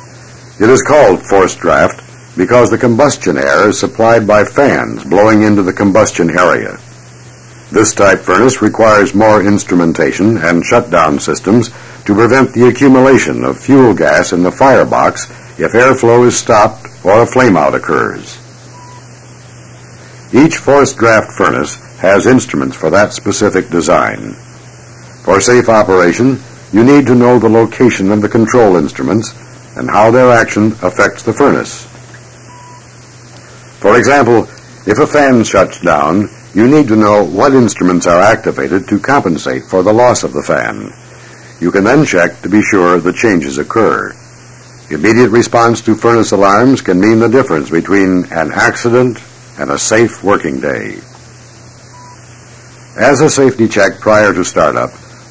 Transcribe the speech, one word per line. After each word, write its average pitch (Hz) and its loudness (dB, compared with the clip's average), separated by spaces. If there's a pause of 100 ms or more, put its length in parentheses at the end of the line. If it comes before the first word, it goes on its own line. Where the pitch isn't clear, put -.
(600)
It 110 4
is 131 4
called 131 2
forced 95 0
draft 82 -2 (360)
because 101 2
the 117 0
combustion 120 0
air 71 0
is - -4
supplied 110 0
by 104 2
fans 67 -2
blowing 104 2
into 104 2
the 92 -2
combustion 95 0
area. 76 -2 (960)
This 110 0
type 98 2
furnace 110 0
requires 107 2
more 107 2
instrumentation 90 0
and 85 -2
shutdown 80 0
systems 98 -2 (340)
to 101 -2
prevent 120 2
the 120 2
accumulation 131 2
of 131 -6
fuel 131 4
gas 80 0
in 90 0
the 90 -2
firebox 80 0 (300)
if 78 -4
airflow 123 2
is 117 0
stopped 110 0 (200)
or 110 4
a - 0
flameout 85 0
occurs. 57 -6 (2000)
Each 156 0
forced 139 -2
draft 113 0
furnace 73 -4 (220)
has 95 0
instruments 78 -2
for 80 -4
that 101 0
specific 92 -4
design. 62 -2 (920)
For 95 0
safe 120 2
operation, 104 2 (320)
you 107 4
need 135 4
to 123 2
know 123 4
the 110 2
location 110 0
of 104 0
the 104 -2
control 113 2
instruments 73 -4 (440)
and 64 -8
how 107 2
their 127 4
action 110 0 (100)
affects 92 -2
the 110 -4
furnace. 110 -2 (2000)
For 107 2
example, 120 2 (380)
if 104 0
a 147 2
fan 135 2
shuts 92 -2
down, 82 -2 (260)
you 110 2
need 147 2
to 110 0
know 104 2
what 110 0
instruments 92 0
are 87 4
activated 90 -2
to 104 -2
compensate 82 -4
for 92 -2
the 104 0
loss 117 2
of 67 -8
the 73 -6
fan. 55 -6 (680)
You 85 -4
can 98 0
then 143 2
check 87 -2
to 85 -8
be 101 2
sure 90 0
the 87 -2
changes 76 -2
occur. 71 -4 (800)
Immediate 110 0
response 117 0
to 110 -2
furnace 117 0
alarms 104 2
can 92 -2
mean 113 2
the 117 2
difference 110 -2
between 90 -2
an 80 -6
accident 117 -2 (400)
and 73 -6
a 69 -4
safe 110 -2
working 85 -4
day. 55 -8 (2000)
As 135 0
a 151 2
safety 131 0
check 98 -2
prior 107 0
to 90 -4
startup, 65 -2 (400)